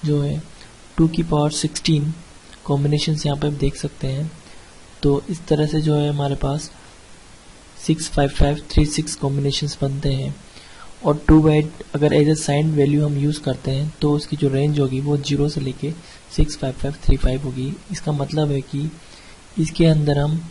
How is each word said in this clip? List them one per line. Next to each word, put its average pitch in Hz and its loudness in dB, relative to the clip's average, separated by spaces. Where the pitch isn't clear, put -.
जो 147 2
है 147 -4
टू 160 6
की 160 0
पावर 151 2
सिक्सटीन 160 -2
कॉम्बिनेशंस 147 0
यहाँ 147 -2
पे 151 -2
आप 143 0
देख 139 0
सकते - -8
हैं। 143 -6
तो 143 4
इस 170 -6
तरह 151 2
से 156 0
जो 151 2
है 147 2
हमारे 143 -2
पास 143 -4
six - -2
five 143 2
five 147 2
three 151 4
six - -4
combinations 139 -2
बनते 139 -2
हैं। 135 -4
और 151 2
टू 156 10
बाइट 151 2
अगर 147 2
as 147 6
a 156 4
signed 151 0
value 147 4
हम 147 0
यूज़ 147 0
करते 135 -4
हैं 147 -2
तो 147 2
उसकी 147 -2
जो 143 0
range 147 0
होगी 131 0
वो 143 0
ज़ीरो 143 0
से 147 -4
लेके 135 -6
सिक्स 147 2
फ़ाइव 131 -4
फ़ाइव 143 -6
थ्री 139 6
फ़ाइव 131 0
होगी। 131 -6
इसका 160 -4
मतलब 147 -2
है 139 -2
कि 147 -6
इसके 165 2
अंदर 147 4
हम 147 0